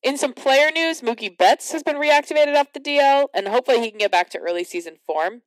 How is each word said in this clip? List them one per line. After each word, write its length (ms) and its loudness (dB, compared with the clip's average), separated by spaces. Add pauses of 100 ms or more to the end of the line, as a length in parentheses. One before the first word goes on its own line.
In 160 -2
some 140 -2
player 400 2
news, 280 -2
Mookie 380 -8
Betts 320 2
has 140 -6
been 100 -2
reactivated 640 2
off 140 0
the 80 -12
D 180 -2
L, 340 4
and 140 -4
hopefully 340 0
he 100 -6
can 80 -20
get 120 0
back 200 0
to 80 -12
early 260 -4
season 320 -12 (100)
form. 400 -4